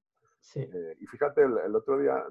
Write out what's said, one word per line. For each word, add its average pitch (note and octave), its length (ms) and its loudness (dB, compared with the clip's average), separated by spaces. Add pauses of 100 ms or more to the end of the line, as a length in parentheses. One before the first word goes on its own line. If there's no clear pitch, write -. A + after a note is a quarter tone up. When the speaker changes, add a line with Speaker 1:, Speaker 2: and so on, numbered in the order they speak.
(420)
Speaker 1:
Sí. - 200 -12
Speaker 2:
Eh, F2 380 -8
y G2+ 80 -14
fíjate, C#3+ 360 2
el, B2 220 4
el G#2 100 -2
otro C3+ 220 0
día, C3+ 340 0